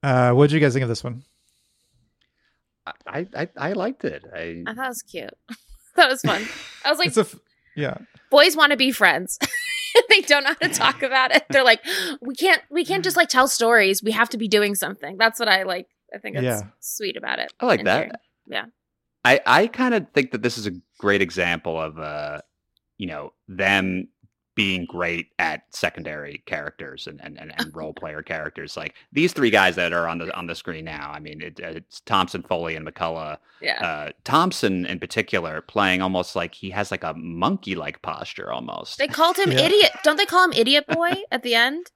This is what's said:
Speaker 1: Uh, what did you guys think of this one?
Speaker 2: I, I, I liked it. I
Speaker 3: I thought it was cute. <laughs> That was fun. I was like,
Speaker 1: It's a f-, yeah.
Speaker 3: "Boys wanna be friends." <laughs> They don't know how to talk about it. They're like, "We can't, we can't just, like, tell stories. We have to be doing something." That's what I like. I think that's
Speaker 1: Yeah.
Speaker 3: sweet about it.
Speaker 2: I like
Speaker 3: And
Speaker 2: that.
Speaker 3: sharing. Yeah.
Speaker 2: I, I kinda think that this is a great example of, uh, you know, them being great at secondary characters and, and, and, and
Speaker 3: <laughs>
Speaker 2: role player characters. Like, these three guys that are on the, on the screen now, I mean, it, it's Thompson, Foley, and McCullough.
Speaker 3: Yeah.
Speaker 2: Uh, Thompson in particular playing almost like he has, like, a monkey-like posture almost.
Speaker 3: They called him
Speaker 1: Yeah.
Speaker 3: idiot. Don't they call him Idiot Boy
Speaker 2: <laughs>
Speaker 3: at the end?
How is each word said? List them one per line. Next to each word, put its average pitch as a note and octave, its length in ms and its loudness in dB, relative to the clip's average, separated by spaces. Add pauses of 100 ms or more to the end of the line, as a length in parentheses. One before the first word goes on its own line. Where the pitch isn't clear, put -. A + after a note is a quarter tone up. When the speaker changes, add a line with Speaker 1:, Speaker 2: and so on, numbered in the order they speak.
Speaker 1:
Uh, B2+ 300 4
what C#3+ 160 8
did D3 60 2
you D#3+ 60 4
guys C#3+ 140 6
think C3 100 0
of A#2 40 -2
this A#2 140 -4
one? B2 220 -10 (1800)
Speaker 2:
I, E3+ 280 -8
I, E3 220 -6
I D#3 160 -4
liked G#3+ 320 -6
it. - 200 -6 (100)
I - 320 -8
Speaker 3:
I A3+ 80 -10
thought C4 120 -8
it - 20 -6
was A#3+ 140 -12
cute. D3+ 280 -12 (200)
<laughs> A#3 80 -14 (380)
That D#4+ 140 8
was C4 100 -2
fun. G#3+ 260 -2 (380)
I C#4+ 60 2
was C#4+ 100 2
like, F4 80 2
Speaker 1:
It's - 80 0
a A3 60 4
f-, - 120 -4 (400)
yeah. D3 220 -4 (340)
Speaker 3:
"Boys D4 260 8
wanna D4 200 4
be C4 160 2
friends." F3+ 500 2
<laughs> C#4 60 -2 (600)
They G4+ 120 6
don't C#4+ 240 2
know C4+ 60 2 (100)
how - 80 0
to - 40 -2
talk - 300 0
about C4 320 2
it. - 160 4
They're C4+ 140 6
like, A3+ 160 6 (400)
"We B3 160 -10
can't, F4 340 2
we D#4 140 0
can't F#4+ 180 -2
just, F#4 140 -2
like, F4 120 4
tell C4 200 4
stories. A3+ 520 4
We A3 120 -2
have A3+ 160 2
to A#3 100 -6
be A3 80 -4
doing G3+ 300 2
something." F3 420 -8
That's A3+ 220 2
what A3+ 80 0
I F#3+ 160 2
like. F#3 240 -6 (260)
I G3+ 40 -14
think G#3 180 -10
that's B2+ 80 -2
Speaker 1:
Yeah. G#2 240 -2 (100)
Speaker 3:
sweet - 380 -8
about - 240 -6
it. - 180 -8
Speaker 2:
I B3 80 -2
like G#3+ 140 2
Speaker 3:
And G2+ 80 0
Speaker 2:
that. G2+ 100 4
Speaker 3:
sharing. - 140 -4 (340)
Yeah. - 180 -8 (600)
Speaker 2:
I, C3 200 6
I E3 220 6
kinda A#3 480 0
think B2+ 160 2
that G#2+ 120 -6
this A#2+ 140 0
is G#2+ 120 -6
a F2+ 40 -6 (260)
great G2+ 220 4
example E2+ 600 -2
of, D#2 180 -8
uh, D2+ 440 -8 (540)
you F#2+ 120 -8
know, D2 240 -12 (160)
them F#2+ 580 0 (480)
being F#2 320 0
great E2+ 420 -6 (100)
at D#2+ 240 -2 (100)
secondary D3+ 720 -8
characters - 600 -12
and, D#2 160 -18
and, - 160 -18
and, - 220 -18
and - 100 -6
Speaker 3:
<laughs> D3+ 60 -20
Speaker 2:
role - 180 -12
player D#2 280 -12
characters. D2+ 540 -10
Like, D#2 180 -10 (180)
these E3+ 200 2
three B2+ 180 2
guys F#2+ 260 6
that F2 160 0
are E2+ 160 0
on E2+ 100 -4
the, E2+ 180 -8
on F2 120 -10
the E2+ 80 -8
screen D#2+ 280 -12
now, D2+ 300 -14
I D2 60 -14
mean, D2+ 200 -18
it, D#2+ 200 -14
it's E2 400 -14
Thompson, F#2+ 420 -2
Foley, E2 320 -4
and D#2 100 -12
McCullough. D#2+ 540 -8 (240)
Speaker 3:
Yeah. - 180 -2
Speaker 2:
Uh, D2+ 300 -6 (140)
Thompson A#2+ 600 0
in F2+ 120 -6
particular E2 600 -4
playing F#2+ 420 0
almost F#2 320 -2
like E2+ 220 -6
he F#2+ 140 -12
has, G2+ 200 -4
like, F#2 140 -8
a D#2+ 100 -6
monkey-like E2+ 880 -4
posture - 500 -10
almost. A#1 460 -10
Speaker 3:
They C#4+ 80 -2
called E4 300 0
him F#4+ 160 2
Speaker 1:
Yeah. C3 80 2
Speaker 3:
idiot. F#4 320 6 (100)
Don't D4+ 140 2
they G4+ 100 2
call F4+ 180 4
him E4+ 80 2
Idiot C4+ 360 2
Boy E4+ 220 0 (120)
Speaker 2:
<laughs> - 80 -14
Speaker 3:
at B3 140 -4
the A#3+ 100 -2
end? C4+ 420 0